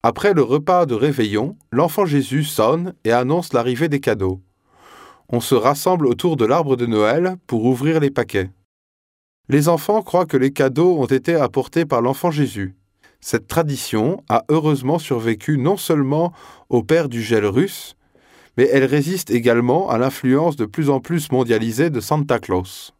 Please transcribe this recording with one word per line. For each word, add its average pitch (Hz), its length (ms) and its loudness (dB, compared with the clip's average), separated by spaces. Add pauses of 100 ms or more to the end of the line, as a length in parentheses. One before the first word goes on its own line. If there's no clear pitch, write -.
Après 185 300 2
le 151 80 2
repas 151 420 2
de 123 120 -2
réveillon, 123 600 -2 (140)
l'enfant 170 360 0
Jésus 143 360 0
sonne 156 500 0 (120)
et 110 80 2
annonce 131 400 0
l'arrivée 127 360 0
des 143 120 -2
cadeaux. 95 420 -2 (880)
On 123 100 -2
se 120 160 0
rassemble 143 540 2
autour 156 280 0
de 117 80 2
l'arbre 139 300 2
de 120 120 -2
Noël 120 500 0 (100)
pour 113 180 -2
ouvrir 135 360 2
les 143 100 2
paquets. 101 400 -4 (960)
Les 147 200 2
enfants 196 340 0
croient 180 240 0
que - 100 -2
les 135 160 2
cadeaux 147 480 2
ont 123 60 0
été 131 300 0
apportés 147 500 0
par 120 160 0
l'enfant 139 300 -2
Jésus. 101 420 -4 (460)
Cette - 260 -4
tradition 143 840 -2
a 117 200 0
heureusement 151 500 0
survécu 120 580 -2
non 151 200 0
seulement 156 560 0 (360)
au 120 140 2
père 160 260 0
du 117 140 -6
gel 107 240 0
russe, 135 500 -2 (600)
mais 123 160 4
elle 135 140 6
résiste 147 440 -2
également 120 580 2
à 117 100 0
l'influence 135 580 0
de 110 100 -2
plus 143 240 -2
en 135 80 2
plus 156 320 -4
mondialisée 117 600 0
de 127 100 -4
Santa 151 400 -2
Claus. - 600 -6